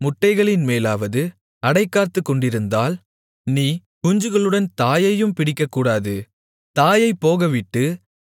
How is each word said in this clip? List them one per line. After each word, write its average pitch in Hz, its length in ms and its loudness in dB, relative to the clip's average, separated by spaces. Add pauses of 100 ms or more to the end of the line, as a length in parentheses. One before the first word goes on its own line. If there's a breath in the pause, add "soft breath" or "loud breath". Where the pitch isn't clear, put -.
முட்டைகளின் 202 600 2
மேலாவது 113 640 -2 (280)
அடைகாத்துக் 185 680 0
கொண்டிருந்தால், 120 720 -2 (460)
நீ 139 360 -2 (280)
குஞ்சுகளுடன் 202 680 0
தாயையும் 196 640 0
பிடிக்கக்கூடாது. 123 840 -2 (560)
தாயைப் 196 480 2
போகவிட்டு, 156 720 0 (280)